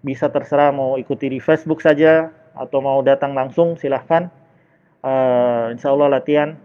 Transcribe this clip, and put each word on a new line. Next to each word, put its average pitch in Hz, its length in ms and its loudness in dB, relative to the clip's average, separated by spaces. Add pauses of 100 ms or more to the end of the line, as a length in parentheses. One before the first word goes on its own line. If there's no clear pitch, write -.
Bisa 139 240 -4
terserah 143 400 0
mau 135 320 -2
ikuti 139 320 -6
di 131 80 -8
Facebook 156 400 -2
saja 160 480 4 (240)
atau 135 260 -6
mau 135 220 0
datang 139 320 0
langsung 139 420 -2
silahkan. 165 540 -2 (720)
Eh, 123 640 0 (100)
insya 135 160 -2
Allah 139 300 2
latihan 147 440 0